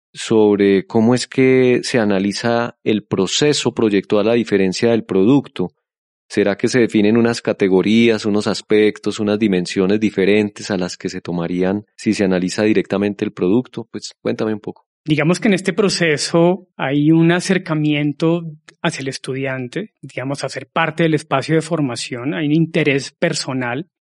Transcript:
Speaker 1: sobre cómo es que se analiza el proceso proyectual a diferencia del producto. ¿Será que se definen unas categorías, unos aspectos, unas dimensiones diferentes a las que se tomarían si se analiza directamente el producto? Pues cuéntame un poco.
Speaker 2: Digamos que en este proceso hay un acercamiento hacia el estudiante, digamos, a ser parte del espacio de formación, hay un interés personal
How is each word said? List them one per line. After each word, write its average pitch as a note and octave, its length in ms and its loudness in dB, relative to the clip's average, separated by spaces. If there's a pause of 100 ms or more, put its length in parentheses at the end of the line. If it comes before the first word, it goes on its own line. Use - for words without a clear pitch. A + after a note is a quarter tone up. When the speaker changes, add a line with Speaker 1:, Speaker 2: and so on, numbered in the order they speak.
(120)
Speaker 1:
sobre G2+ 760 2
cómo A2+ 280 2
es B2 140 -4
que B2+ 560 2
se - 160 0
analiza G#2+ 840 -2
el G#2+ 220 -2
proceso B2+ 680 0
proyectual G#2 560 0
a A#2 60 2
diferencia G#2 560 0
del A#2 140 0
producto. F#2+ 640 2 (600)
¿Será G2+ 280 0
que - 120 -2
se B2+ 120 2
definen G#2+ 360 2
unas A#2 240 2
categorías, G#2+ 840 2
unos G#2 220 0
aspectos, G#2+ 720 0
unas G#2 180 0
dimensiones G2 600 0
diferentes G#2 720 0
a G#2 60 -2
las F2+ 200 -6
que - 120 -8
se F#2 120 -10
tomarían F2+ 640 -4 (120)
si G#2+ 180 -2
se G2+ 100 0
analiza F#2 400 0
directamente G#2 600 0
el G2+ 80 -8
producto? A2+ 580 -2
Pues - 300 -14
cuéntame A2+ 320 -4
un G#2 80 -8
poco. - 260 -16 (180)
Speaker 2:
Digamos D3+ 360 0
que B3 80 0
en G3 60 4
este F3+ 180 -4
proceso F3 1040 0
hay D3 360 0
un E3 200 6
acercamiento D#3+ 1080 -2 (400)
hacia E3+ 180 -4
el C3+ 80 -6
estudiante, C3 960 -8
digamos, C3+ 420 -8
a C3+ 60 -6
ser - 200 -12
parte D#3+ 320 -2
del D#3+ 120 2
espacio C#3+ 400 -2
de D#3+ 80 2
formación, C3+ 720 -6
hay E3 120 -4
un D3 60 0
interés D3+ 600 0
personal C3 720 -6 (160)